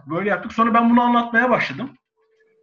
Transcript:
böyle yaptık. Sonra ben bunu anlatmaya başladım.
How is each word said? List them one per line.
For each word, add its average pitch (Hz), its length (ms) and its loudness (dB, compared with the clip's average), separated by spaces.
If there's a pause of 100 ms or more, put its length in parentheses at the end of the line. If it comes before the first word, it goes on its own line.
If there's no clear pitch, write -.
böyle 185 200 -4
yaptık. 196 240 -6
Sonra 226 200 0
ben 233 160 4
bunu 240 120 4
anlatmaya 240 480 0
başladım. 208 400 -4 (720)